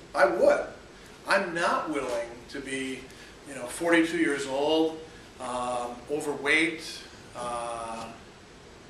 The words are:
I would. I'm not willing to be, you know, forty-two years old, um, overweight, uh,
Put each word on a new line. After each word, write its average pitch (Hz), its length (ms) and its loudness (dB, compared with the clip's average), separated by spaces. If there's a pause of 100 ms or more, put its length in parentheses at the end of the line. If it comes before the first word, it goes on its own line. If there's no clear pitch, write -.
(140)
I 170 100 6
would. - 420 6 (600)
I'm 190 280 2
not 170 360 0
willing - 380 -2 (220)
to 143 100 -8
be, 131 400 -6 (480)
you 143 60 -12
know, 123 120 -8
forty-two 165 520 2
years 143 280 0
old, 156 540 2 (400)
um, 123 560 -4 (140)
overweight, 147 720 0 (520)
uh, 117 720 -6 (840)